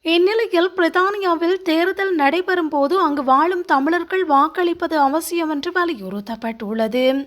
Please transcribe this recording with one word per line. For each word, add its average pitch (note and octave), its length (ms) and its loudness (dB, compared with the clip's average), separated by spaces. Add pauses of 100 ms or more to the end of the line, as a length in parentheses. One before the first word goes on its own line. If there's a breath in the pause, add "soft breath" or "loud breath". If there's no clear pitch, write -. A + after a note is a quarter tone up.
இந்நிலையில் F4+ 720 2
பிரித்தானியாவில் F4+ 840 0
தேர்தல் F#4 540 0
நடைபெறும் E4 540 0
போது D4 300 0
அங்கு D4 240 0
வாழும் D#4+ 420 2
தமிழர்கள் F4 600 0
வாக்களிப்பது D#4+ 680 0
அவசியம் D#4 560 0
என்று D4+ 220 -4
வலியுறுத்தப்பட்டுள்ளது. A3+ 1300 -4 (220)